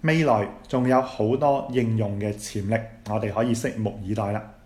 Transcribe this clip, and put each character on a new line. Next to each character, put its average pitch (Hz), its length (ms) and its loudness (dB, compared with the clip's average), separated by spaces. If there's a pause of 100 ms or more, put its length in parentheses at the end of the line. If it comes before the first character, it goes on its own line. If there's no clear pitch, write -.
未 160 240 2
來 107 200 4 (220)
仲 127 180 0
有 127 160 6
好 120 360 0
多 139 340 2
應 120 240 2
用 101 240 0
嘅 104 140 -2
潛 101 340 -6
力， 113 80 0 (340)
我 104 120 -2
哋 104 100 -4
可 107 140 0
以 117 100 0
拭 117 220 -4
目 104 260 -2
以 98 100 -4
待 104 200 -2
啦。 107 180 -8 (140)